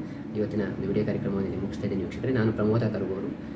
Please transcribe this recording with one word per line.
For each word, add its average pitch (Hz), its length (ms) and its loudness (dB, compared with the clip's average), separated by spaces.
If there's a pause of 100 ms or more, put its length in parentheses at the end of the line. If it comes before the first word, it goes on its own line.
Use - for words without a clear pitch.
(360)
ಇವತ್ತಿನ 107 240 2
ಒಂದು 95 280 -2
ವಿಡಿಯೋ 107 180 2
ಕಾರ್ಯಕ್ರಮವನ್ನು 98 420 0
ಇಲ್ಲಿ 92 120 -2
ಮುಗಿಸ್ತಾ - 240 -2
ಇದ್ದೀನಿ 98 180 0
ವೀಕ್ಷಕರೇ. 120 300 -2
ನಾನು 110 200 4
ಪ್ರಮೋದ 107 300 4
ಕರಗೂರು. 95 540 -2 (200)